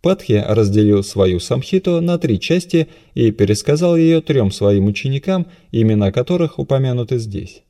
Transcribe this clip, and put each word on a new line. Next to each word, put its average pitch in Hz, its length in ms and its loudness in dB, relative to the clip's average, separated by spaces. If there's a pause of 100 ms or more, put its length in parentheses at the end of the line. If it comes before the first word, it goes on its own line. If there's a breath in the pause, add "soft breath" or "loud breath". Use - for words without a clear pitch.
Падхе 170 400 0
разделил 104 600 2
свою 92 380 0
Самхиту 170 580 -2
на 170 180 -2
три 131 220 -2
части 170 480 -2 (280 soft breath)
и 117 160 2
пересказал 147 640 0
ее 165 240 4
трем 127 280 0
своим 101 380 2
ученикам, 139 580 -4 (280 loud breath)
имена 107 400 2
которых 160 440 -2
упомянуты 131 600 -4
здесь. 104 520 -10